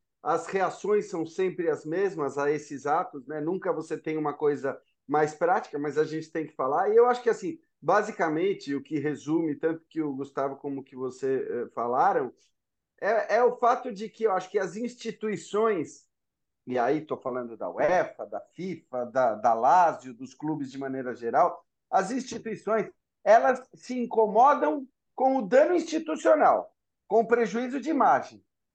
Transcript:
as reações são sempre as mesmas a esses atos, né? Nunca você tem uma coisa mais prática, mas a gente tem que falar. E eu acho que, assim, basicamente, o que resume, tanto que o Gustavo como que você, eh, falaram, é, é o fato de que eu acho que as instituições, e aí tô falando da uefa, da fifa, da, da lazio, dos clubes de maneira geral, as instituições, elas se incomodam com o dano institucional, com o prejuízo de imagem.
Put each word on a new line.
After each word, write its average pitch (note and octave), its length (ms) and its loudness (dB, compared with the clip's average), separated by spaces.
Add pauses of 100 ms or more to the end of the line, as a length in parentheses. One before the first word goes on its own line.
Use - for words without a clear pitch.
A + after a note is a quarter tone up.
(220)
as D#3+ 240 -2
reações F#3+ 640 -2
são E3 160 -6
sempre E3+ 460 -4
as D3 160 -4
mesmas D#3+ 500 -2
a C#3+ 140 0
esses D3 340 -6
atos, C#3+ 420 -4
né? D3+ 140 -8
Nunca F3 320 -2
você D#3 240 -6
tem D#3 220 -4
uma D3+ 160 -2
coisa C#3 440 -2 (280)
mais D3+ 280 0
prática, F3 440 0
mas C#3+ 180 -4
a D3+ 80 4
gente D#3 260 -8
tem D#3+ 160 -6
que - 80 -16
falar. D3+ 360 0
E G#3+ 60 4
eu A#3+ 100 8
acho B3 160 2
que, A3+ 80 0
assim, F3 280 -4 (220)
basicamente, F3 920 0
o C#3 80 -4
que D#3 160 -6
resume, D3 560 -2
tanto E3 340 -4
que D#3 140 -6
o C#3+ 100 -4
Gustavo C#3 440 -6
como C#3 260 -8
que C3 140 -20
você, C3 520 -4
eh, G#2+ 240 -4
falaram, C3 600 0 (680)
é, G3+ 360 0
é A#3+ 80 4
o B3 120 2
fato A#3+ 360 0
de G3+ 160 -10
que - 160 -8
eu G#3+ 80 2
acho F#3 180 -2
que G#3 80 0
as F#3 180 -4
instituições, G#3+ 1300 -4 (640)
e B2+ 100 -4
aí C3+ 260 2
tô C#3 140 -8
falando B2 400 -8
da G2 140 -6
uefa, C#3 560 0
da G2+ 140 -10 (160)
fifa, D#3 500 -8
da, A#2 300 2
da A2+ 180 4
lazio, C3+ 580 4
dos A#2+ 220 -16
clubes D3+ 380 -6
de C#3 60 -12
maneira C3 360 -6
geral, B2 500 0 (240)
as F#3+ 220 0
instituições, A3 800 -4 (320)
elas B3+ 400 4 (120)
se - 220 -10
incomodam B3+ 880 4 (300)
com C4 220 2
o B3+ 60 0
dano C4+ 320 4
institucional, D4+ 1000 2 (320)
com G#3+ 140 4
o G#3+ 80 0
prejuízo A#3+ 520 0
de C4+ 100 -6
imagem. D#3 520 2 (320)